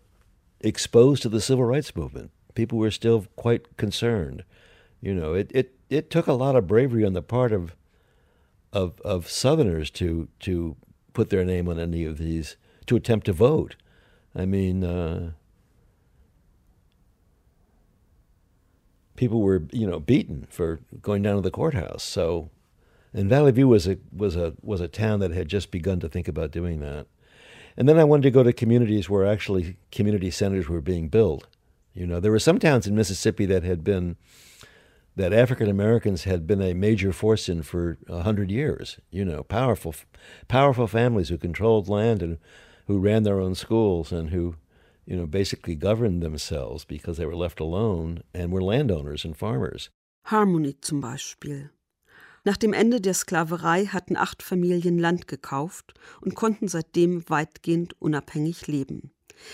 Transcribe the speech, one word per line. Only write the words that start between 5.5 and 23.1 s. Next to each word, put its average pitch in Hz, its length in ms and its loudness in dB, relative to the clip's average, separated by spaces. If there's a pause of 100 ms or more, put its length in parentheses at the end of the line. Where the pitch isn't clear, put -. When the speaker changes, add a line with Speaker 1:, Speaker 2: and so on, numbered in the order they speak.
Speaker 1:
it, 131 220 -2 (120)
it 151 220 -4
took 165 160 0
a 151 60 0
lot 131 240 0
of 104 100 4
bravery 117 380 4
on 98 80 2
the 90 100 -2
part 120 300 0
of, 87 240 -4 (960)
of, 92 300 -2
of 92 280 -4
Southerners 110 640 0
to, 82 340 -2 (140)
to 85 340 -4 (380)
put - 180 -2
their 95 140 2
name 90 240 -2
on 85 100 -4
any 85 260 -4
of 78 140 -6
these, 80 380 -6 (300)
to 120 100 2
attempt 107 300 -2
to 104 60 0
vote. 113 440 2 (580)
I 92 120 -4
mean, 95 360 0
uh, 87 500 -4 (3750)
people 117 260 0
were, 95 300 4
you 110 160 -2
know, 87 140 -2
beaten 73 500 0
for 82 300 -4 (200)
going 101 220 -2
down 101 140 0
to 98 60 0
the 92 80 -2
courthouse. 127 520 -4
So, 87 480 -2 (640)